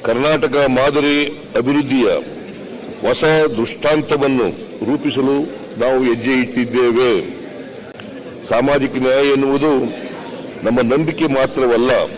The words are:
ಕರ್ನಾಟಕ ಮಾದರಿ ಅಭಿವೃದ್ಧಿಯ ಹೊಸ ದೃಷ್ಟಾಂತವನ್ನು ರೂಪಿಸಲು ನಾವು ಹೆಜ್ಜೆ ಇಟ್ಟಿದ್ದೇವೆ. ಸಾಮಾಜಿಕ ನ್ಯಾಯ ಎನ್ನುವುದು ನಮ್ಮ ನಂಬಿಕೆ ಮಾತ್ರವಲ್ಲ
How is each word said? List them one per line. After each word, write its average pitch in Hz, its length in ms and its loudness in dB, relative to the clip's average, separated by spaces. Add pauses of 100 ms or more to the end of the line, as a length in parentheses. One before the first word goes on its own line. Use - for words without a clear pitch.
ಕರ್ನಾಟಕ 139 520 2 (120)
ಮಾದರಿ 143 760 2 (140)
ಅಭಿವೃದ್ಧಿಯ 131 500 2 (1000)
ಹೊಸ 127 160 0 (340)
ದೃಷ್ಟಾಂತವನ್ನು 139 920 0 (360)
ರೂಪಿಸಲು 139 760 -2 (180)
ನಾವು 131 240 2
ಹೆಜ್ಜೆ 117 300 0
ಇಟ್ಟಿದ್ದೇವೆ. 120 1080 0 (1000)
ಸಾಮಾಜಿಕ 135 540 2
ನ್ಯಾಯ 131 300 4
ಎನ್ನುವುದು 139 440 2 (920)
ನಮ್ಮ 120 300 2
ನಂಬಿಕೆ 160 340 0
ಮಾತ್ರವಲ್ಲ 131 640 2 (260)